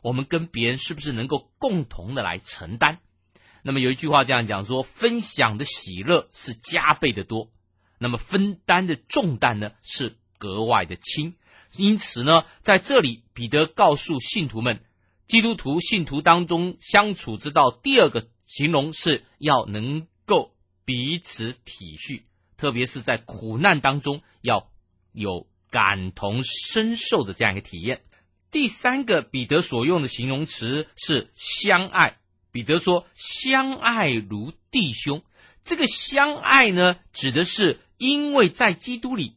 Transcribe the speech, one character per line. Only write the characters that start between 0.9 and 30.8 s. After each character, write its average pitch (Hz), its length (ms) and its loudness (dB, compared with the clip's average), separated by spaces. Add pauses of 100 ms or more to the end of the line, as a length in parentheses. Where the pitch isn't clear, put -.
不 147 80 -10
是 147 120 -6
能 117 140 -6
够 139 320 -4
共 185 280 -2
同 98 280 -12
的 127 80 -4
来 87 140 -4
承 92 400 -12
担？ 147 220 2 (640)
那 135 100 -4
么 135 80 0
有 127 120 2
一 - 20 0
句 147 140 -6
话 143 160 6
这 131 100 0
样 120 120 2
讲 101 200 -4
说， 131 160 -2
分 233 400 -2
享 113 340 0
的 131 80 -6
喜 92 380 -8
乐 151 320 2
是 - 180 -14
加 151 400 0
倍 147 200 0
的 98 120 -6
多， 110 240 -6 (500)
那 120 100 -4
么 120 100 -2
分 196 480 -2
担 185 200 2
的 165 80 -2
重 156 440 -2
担 117 200 2
呢， 104 120 -6 (120)
是 - 340 -8 (200)
格 104 280 -6
外 113 200 2
的 87 120 -10
轻。 156 360 -6 (440)
因 202 220 2
此 - 260 -6
呢， 160 220 6 (160)
在 196 160 4
这 269 200 2
里 123 260 0 (100)
彼 120 120 -8
得 147 200 2
告 165 280 4
诉 143 260 -4
信 165 280 -4
徒 113 140 -6
们， 120 180 -2 (460)
基 226 160 6
督 226 120 2
徒 160 260 -2
信 170 260 0
徒 139 160 -4
当 175 240 6
中 175 340 -2
相 208 320 2
处 113 240 -8
之 147 140 -8
道， 143 200 6
第 269 280 0
二 175 100 8
个 113 200 -2 (180)
形 147 260 -2
容 156 220 0
是 151 300 -2 (120)
要 143 300 0
能 123 400 -6 (180)
够 - 280 2 (340)
彼 131 320 -4
此 117 340 -8 (140)
体 80 320 -18
恤， - 240 -12 (340)
特 143 160 -2
别 120 140 -2
是 127 160 -12
在 117 160 -2
苦 110 400 -10
难 170 220 4
当 139 200 0
中 143 220 -6 (180)
要 117 300 -2 (420)
有 95 340 -8 (240)
感 98 420 2
同 104 300 -4
身 226 540 -2
受 226 260 -2
的 98 120 -6
这 113 100 -2
样 107 80 2
一 92 40 -6
个 101 40 -6
体 85 220 -16
验。 117 180 -4 (500)
第 285 180 0
三 254 360 -2
个 185 180 2
彼 127 240 -6
得 151 160 2
所 120 220 -2
用 165 180 2
的 127 60 -4
形 120 200 -6
容 135 160 -2
词 139 520 -6